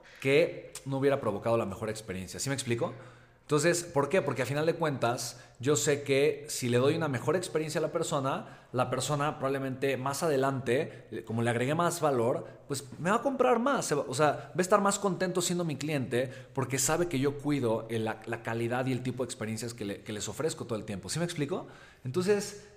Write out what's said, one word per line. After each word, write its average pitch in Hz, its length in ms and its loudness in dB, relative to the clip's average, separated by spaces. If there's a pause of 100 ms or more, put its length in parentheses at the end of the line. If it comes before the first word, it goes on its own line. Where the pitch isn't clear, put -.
(200)
que - 520 2 (140)
no 135 140 -4
hubiera 139 200 4
provocado 113 380 0
la 110 80 0
mejor 98 240 -6
experiencia. 92 500 -8
¿Sí 131 100 -2
me 139 40 0
explico? 123 400 -2 (480)
Entonces, 151 420 2
¿por 143 240 0
qué? 185 140 2
Porque 127 220 -2
a - 20 -2
final 143 200 -2
de 165 100 2
cuentas, 127 640 -2 (220)
yo 139 160 2
sé - 280 2
que 139 440 2
si - 220 -2
le 120 80 4
doy 139 180 4
una 160 140 0
mejor 127 260 0
experiencia 160 440 -2
a - 20 2
la 151 100 0
persona, 156 680 -2 (120)
la 123 180 0
persona 143 500 0
probablemente 135 580 0
más 139 260 -2
adelante, 135 880 0
eh, 110 140 -6
como 113 160 0
le 117 80 4
agregué 123 260 2
más 170 240 2
valor, 139 480 2 (220)
pues 135 160 -4 (120)
me 160 120 0
va 220 80 6
a 233 40 -4
comprar 247 380 4
más. 247 280 2
Se 156 80 2
va, 139 120 2
o 123 60 -4
sea, 147 140 6
va - 300 0
a 180 40 4
estar 202 180 6
más 196 200 2
contento 185 420 0
siendo 175 240 0
mi 151 100 -2
cliente 131 560 0 (220)
porque 127 260 -2
sabe 170 300 2
que 135 100 0
yo 139 200 0
cuido 120 500 0
el, 113 160 0
la, 110 200 -4
la 113 160 -6
calidad 117 440 -2
y 131 80 0
el 120 100 -2
tipo 127 200 -4
de 120 40 -2
experiencias 110 460 -6
que 117 100 -10
le, 101 180 -6
que 110 120 -10
les 104 160 -6
ofrezco 151 340 -4
todo 107 160 -4
el - 60 -10
tiempo. 95 240 -8
¿Sí 156 100 -4
me 170 60 0
explico? 170 420 -4 (380)
Entonces, 185 600 0 (120)